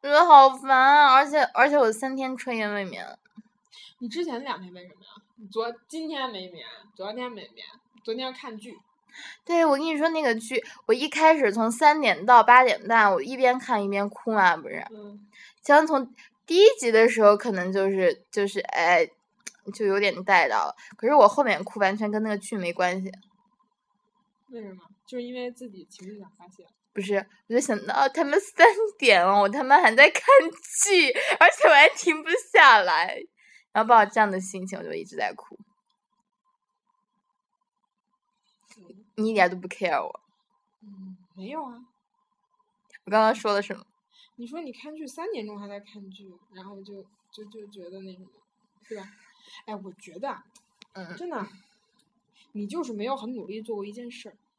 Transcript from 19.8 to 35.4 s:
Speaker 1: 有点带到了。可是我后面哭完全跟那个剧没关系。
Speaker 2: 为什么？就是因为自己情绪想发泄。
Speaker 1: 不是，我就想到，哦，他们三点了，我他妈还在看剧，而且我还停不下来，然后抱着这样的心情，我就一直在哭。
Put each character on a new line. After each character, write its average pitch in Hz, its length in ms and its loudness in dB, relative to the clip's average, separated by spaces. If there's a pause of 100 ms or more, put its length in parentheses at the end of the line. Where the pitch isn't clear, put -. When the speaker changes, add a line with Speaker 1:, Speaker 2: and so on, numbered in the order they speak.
Speaker 1:
有 196 140 0
点 190 240 -4
带 180 240 2
到 104 200 -4
了。 71 80 -12 (200)
可 - 100 -12
是 269 80 0
我 254 140 6
后 277 160 0
面 196 200 -2
哭 - 180 -14
完 196 160 -2
全 214 120 -6
跟 214 140 -6
那 220 60 -6
个 208 80 -6
剧 202 180 -12
没 180 160 -6
关 180 300 -4
系。 190 100 -12 (1400)
Speaker 2:
为 233 120 -18
什 202 100 -18
么？ 180 120 -20 (220)
就 254 120 -14
是 240 60 -10
因 247 100 -14
为 247 180 -12
自 247 180 -20
己 190 200 -20
情 - 180 -20
绪 208 100 -20
想 185 200 -20
发 175 100 -20
泄。 - 180 -20 (280)
Speaker 1:
不 208 80 -8
是， 202 140 -4 (320)
我 220 60 -8
就 240 60 2
想 214 260 -4
到， - 80 -8
哦， 269 160 0
他 320 140 -4
们 285 160 -2
三 - 260 2 (320)
点 202 280 4
了， 202 160 2
我 196 80 2
他 269 140 -6
妈 277 160 4
还 233 140 2
在 285 160 8
看 - 140 -6 (600)
剧， 349 280 2 (280)
而 339 120 8
且 - 160 0
我 320 60 6
还 294 160 8
停 311 340 -4
不 311 60 -10 (220)
下 269 280 6
来， 175 420 -4 (500)
然 220 120 -2
后 220 40 -4
抱 226 180 6
着 202 60 -16
这 226 80 -4
样 208 100 2
的 190 100 -6
心 190 260 -14
情， 185 140 -14
我 - 40 -14
就 - 100 -12
一 - 100 -10
直 165 120 -20
在 190 180 -8
哭。 - 240 -20 (3250)